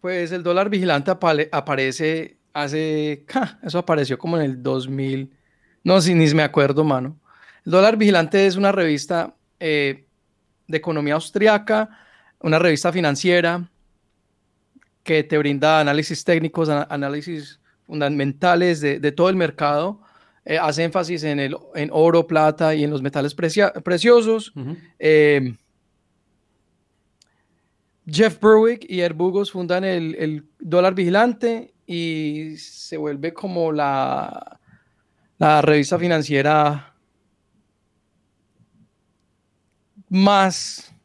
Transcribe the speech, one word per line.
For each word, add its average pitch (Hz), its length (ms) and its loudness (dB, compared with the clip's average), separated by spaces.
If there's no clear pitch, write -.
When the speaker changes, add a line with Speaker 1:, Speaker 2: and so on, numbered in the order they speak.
Speaker 1:
Pues 175 300 -4
el 175 120 -8
dólar 180 260 0
vigilante 180 420 0
apale-, 160 400 0
aparece 151 880 -4
hace, 151 760 -4
ja, - 360 -4
eso 170 160 -4
apareció 143 380 -2
como 170 200 -4
en 156 60 0
el 131 200 -6
dos 131 260 -4
mil, 135 420 -6
no, 185 180 4
si 175 120 2
ni 160 200 4
me 156 100 2
acuerdo, 139 400 2
mano. 139 340 -2
El 160 60 -6
dólar 202 260 4
vigilante 196 480 2
es 185 100 2
una 196 160 2
revista, 170 640 -2
eh, 143 460 -4
de 156 100 -4
economía 151 360 -4
austriaca, 214 760 2
una 160 180 2
revista 170 320 2
financiera 170 760 0
que 156 200 0
te 151 140 -2
brinda 147 420 2
análisis 147 460 -2
técnicos, 165 440 0
ana-, 147 200 -2
análisis 147 680 -10
fundamentales 151 960 0
de, 143 180 -2
de 147 140 0
todo 165 160 2
el 190 80 0
mercado. 160 640 -2
Eh, 156 140 -4
hace 156 260 -2
énfasis 165 400 -4
en 147 160 -4
el, 139 160 -4
en 151 180 -6
oro, 165 340 4
plata 156 480 2
y 147 80 0
en 147 60 -2
los 147 120 -4
metales 143 320 -4
precia-, 170 400 0
preciosos. 220 840 2
Speaker 2:
Ujú. 143 200 -10
Speaker 1:
Eh, 147 560 4
Jeff 165 340 0
Berwick 220 500 4
y 180 120 -4
Ed 170 120 0
Bugos 185 380 -2
fundan 180 320 -4
el, 170 320 -4
el 156 300 -6
Dólar 180 360 2
Vigilante 226 800 0
y 156 720 -6
se - 400 -16
vuelve 151 360 -8
como 175 380 -4
la, 135 880 -4
la 151 240 4
revista 151 380 2
financiera 147 920 0
más 190 840 0